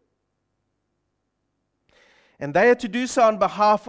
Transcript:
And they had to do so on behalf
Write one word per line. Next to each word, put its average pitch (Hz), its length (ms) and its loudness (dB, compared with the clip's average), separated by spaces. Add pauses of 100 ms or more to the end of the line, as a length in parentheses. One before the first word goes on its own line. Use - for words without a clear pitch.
(2500)
And 139 120 -10
they 185 160 2
had 247 120 2
to 240 80 -8
do 240 180 -6
so 247 160 -2
on 220 160 2
behalf 202 500 0